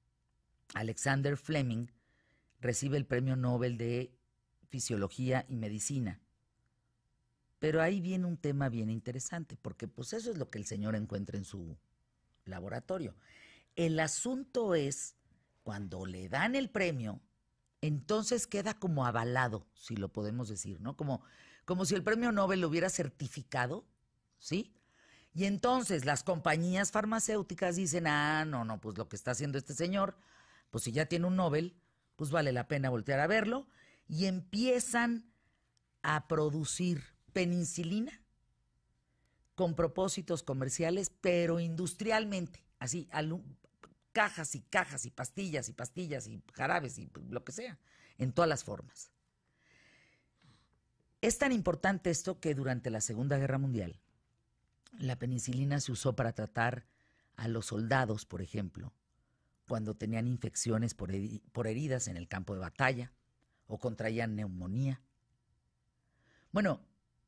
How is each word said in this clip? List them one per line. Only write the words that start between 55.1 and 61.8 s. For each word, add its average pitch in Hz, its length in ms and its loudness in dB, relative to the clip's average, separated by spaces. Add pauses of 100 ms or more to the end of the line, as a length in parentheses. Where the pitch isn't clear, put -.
penicilina 131 600 0
se 131 120 -4
usó 120 220 0
para 117 200 0
tratar 117 520 -2 (500)
a 113 120 -4
los 113 180 -2
soldados, 110 600 2
por 92 160 -6
ejemplo, 95 500 -6 (760)
cuando 110 280 -2
tenían 113 340 -2
infecciones 117 680 0
por 90 160 -8
heri-, 101 300 -4 (120)
por 117 140 -2
heridas 127 420 -2